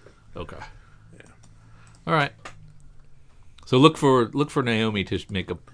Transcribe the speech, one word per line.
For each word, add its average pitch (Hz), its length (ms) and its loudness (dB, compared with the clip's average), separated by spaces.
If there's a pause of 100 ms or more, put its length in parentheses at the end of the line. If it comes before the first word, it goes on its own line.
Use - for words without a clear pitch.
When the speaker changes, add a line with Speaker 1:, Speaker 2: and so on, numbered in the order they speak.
(360)
Speaker 1:
Okay. 87 220 -12 (560)
Speaker 2:
yeah. - 120 -20 (840)
Speaker 1:
All 165 60 -2
right. 147 180 0 (1300)
So 127 120 2
look 156 200 8
for, 131 360 4
look 143 160 -2
for 143 140 -2
Naomi 110 420 0
to 98 140 -4
sh-, - 100 -16
make 92 220 -4
a, 85 60 -8 (160)